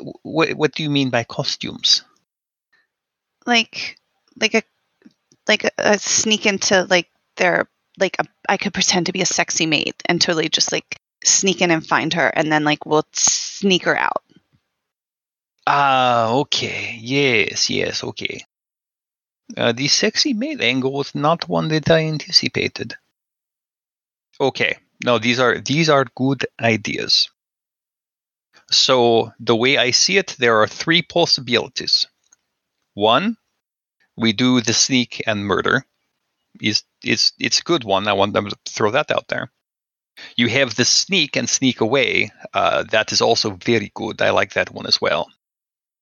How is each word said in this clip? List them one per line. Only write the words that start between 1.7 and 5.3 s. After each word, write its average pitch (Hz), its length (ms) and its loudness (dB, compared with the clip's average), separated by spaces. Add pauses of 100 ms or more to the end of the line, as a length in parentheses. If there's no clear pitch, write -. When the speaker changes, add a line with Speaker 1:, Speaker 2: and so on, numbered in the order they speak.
Speaker 2:
Like, - 520 -2 (420)
like 214 140 0
a, 220 80 2 (840)